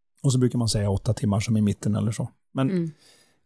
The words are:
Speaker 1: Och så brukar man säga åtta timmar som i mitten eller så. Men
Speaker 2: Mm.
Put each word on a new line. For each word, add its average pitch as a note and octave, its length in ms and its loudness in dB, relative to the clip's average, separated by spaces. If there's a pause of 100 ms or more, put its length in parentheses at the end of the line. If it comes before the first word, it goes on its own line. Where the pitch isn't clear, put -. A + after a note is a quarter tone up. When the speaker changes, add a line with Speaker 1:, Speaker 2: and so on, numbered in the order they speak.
(240)
Speaker 1:
Och C#3 100 2
så B2+ 60 4
brukar B2 200 2
man A2+ 100 0
säga G#2 200 0
åtta G2 240 -2
timmar G2+ 260 0
som G#2+ 180 0
i G#2+ 40 4
mitten G#2 340 0
eller G#2 160 -2
så. B2 180 -6 (240)
Men C3+ 180 0
Speaker 2:
Mm. E3+ 200 -2 (540)